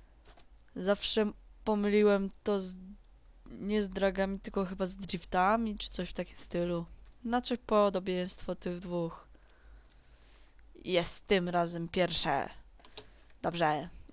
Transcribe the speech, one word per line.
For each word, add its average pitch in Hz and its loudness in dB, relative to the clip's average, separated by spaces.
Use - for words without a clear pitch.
Zawsze 202 2
pomyliłem 202 4
to 202 2
z, 185 -8
nie 208 -2
z 196 -2
dragami, 190 0
tylko 196 -2
chyba 185 -4
z 185 -8
driftami, 196 0
czy - -10
coś 180 -6
w - -12
takim - -8
stylu. 175 -2
Znaczy 240 -2
podobieństwo 190 0
tych 180 -8
dwóch. 175 -4
Jest 170 0
tym 180 4
razem 170 0
pierwsze. 160 0
Dobrze. 165 0